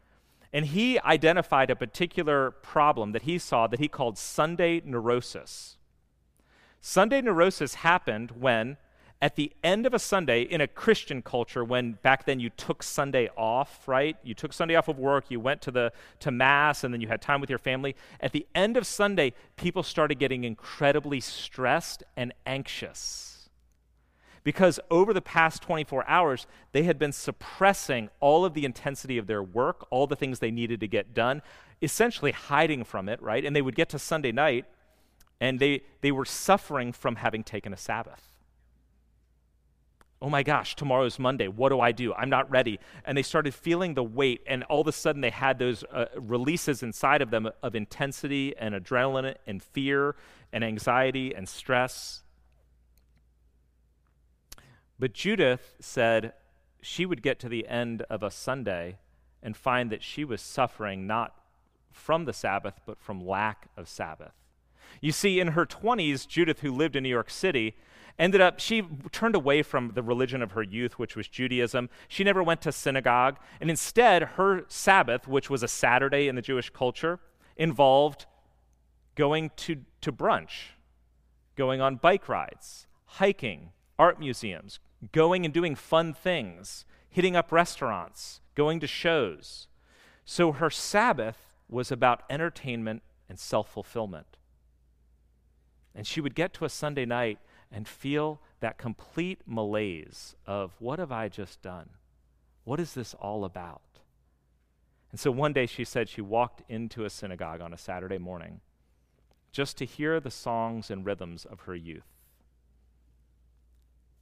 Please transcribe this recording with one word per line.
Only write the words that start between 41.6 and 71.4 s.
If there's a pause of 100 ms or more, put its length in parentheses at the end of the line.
do
I
do?
I'm
not
ready." (240)
And
they
started
feeling
the
weight,
and
all
of
a
sudden
they
had
those,
uh, (100)
releases
inside
of
them (120)
of
intensity
and
adrenaline (120)
and
fear (340)
and
anxiety
and
stress. (2750)
But
Judith
said (460)
she
would
get
to
the
end
of
a
Sunday (420)
and
find
that
she
was
suffering
not (560)
from
the
Sabbath,
but
from
lack
of
Sabbath. (680)
You
see,
in
her
twenties,
Judith,
who
lived
in
New
York
City, (420)
ended
up,
she (280)
turned
away
from
the
religion
of
her
youth,
which
was
Judaism. (180)